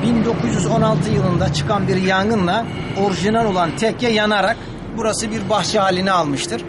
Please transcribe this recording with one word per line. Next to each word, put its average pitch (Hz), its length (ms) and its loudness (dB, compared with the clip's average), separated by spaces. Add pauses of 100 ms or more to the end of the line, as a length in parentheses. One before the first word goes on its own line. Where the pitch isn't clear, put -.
bin 226 220 2
dokuz 220 300 0
yüz 202 100 0
on 220 160 2
altı 214 300 2
yılında 185 420 2
çıkan 196 340 -2
bir 190 80 2
yangınla 190 680 0 (400)
orijinal 208 400 0
olan 180 320 2
tekke 226 320 0
yanarak 214 480 2 (400)
burası 226 340 -2
bir 202 180 -4
bahçe 208 300 0
haline 190 320 2
almıştır. 156 580 -2